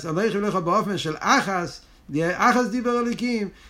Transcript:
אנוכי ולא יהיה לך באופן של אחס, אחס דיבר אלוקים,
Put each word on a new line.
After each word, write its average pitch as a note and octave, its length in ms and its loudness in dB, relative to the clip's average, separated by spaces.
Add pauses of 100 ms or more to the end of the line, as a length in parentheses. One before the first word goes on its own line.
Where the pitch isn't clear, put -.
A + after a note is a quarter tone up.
אנוכי - 0 -
ולא D#3+ 120 0
יהיה G3+ 180 2
לך G3+ 160 0
באופן F#3+ 420 0
של - 220 -4
אחס, G3 600 0 (380)
אחס A3 480 2
דיבר A#3+ 320 -2
אלוקים, A#3 500 -2 (200)